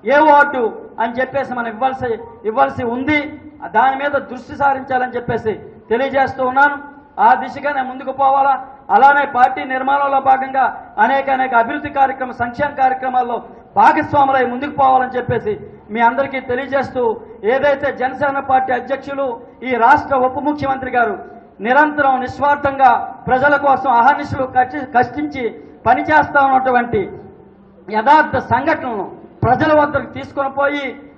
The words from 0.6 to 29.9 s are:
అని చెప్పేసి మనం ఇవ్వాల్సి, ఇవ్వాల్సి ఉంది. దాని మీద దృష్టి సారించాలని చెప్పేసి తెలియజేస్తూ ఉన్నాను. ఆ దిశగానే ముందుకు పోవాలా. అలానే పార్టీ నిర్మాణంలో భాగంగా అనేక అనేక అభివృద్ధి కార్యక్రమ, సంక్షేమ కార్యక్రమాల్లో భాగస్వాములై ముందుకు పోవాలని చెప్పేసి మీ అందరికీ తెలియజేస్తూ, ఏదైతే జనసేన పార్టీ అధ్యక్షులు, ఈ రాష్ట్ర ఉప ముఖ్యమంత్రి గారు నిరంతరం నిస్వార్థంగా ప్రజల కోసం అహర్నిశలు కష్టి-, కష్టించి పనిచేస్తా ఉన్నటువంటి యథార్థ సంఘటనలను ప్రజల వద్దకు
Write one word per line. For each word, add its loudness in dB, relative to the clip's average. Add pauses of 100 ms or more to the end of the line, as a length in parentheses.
అని -2
చెప్పేసి -4
మనం -6
ఇవ్వాల్సి, -4 (360)
ఇవ్వాల్సి -2 (100)
ఉంది. -2 (540)
దాని 4
మీద -4 (160)
దృష్టి -14
సారించాలని -2
చెప్పేసి -4 (360)
తెలియజేస్తూ 0
ఉన్నాను. 2 (420)
ఆ 6
దిశగానే -4
ముందుకు -8
పోవాలా. 2 (380)
అలానే 6 (140)
పార్టీ 4
నిర్మాణంలో 0 (100)
భాగంగా 2 (340)
అనేక 2
అనేక 0
అభివృద్ధి 0
కార్యక్రమ, 0
సంక్షేమ -4 (120)
కార్యక్రమాల్లో -2 (400)
భాగస్వాములై 2
ముందుకు -6
పోవాలని 2
చెప్పేసి -4 (380)
మీ -4
అందరికీ 0
తెలియజేస్తూ, -4 (420)
ఏదైతే 0 (120)
జనసేన -2 (100)
పార్టీ 2
అధ్యక్షులు, -4 (360)
ఈ -4
రాష్ట్ర 4
ఉప 0
ముఖ్యమంత్రి -4
గారు 0 (460)
నిరంతరం 2
నిస్వార్థంగా 2 (360)
ప్రజల 4
కోసం 2
అహర్నిశలు 2 (100)
కష్టి-, 0
కష్టించి -2 (400)
పనిచేస్తా 2
ఉన్నటువంటి 0 (880)
యథార్థ 2 (160)
సంఘటనలను -2 (360)
ప్రజల 2
వద్దకు 0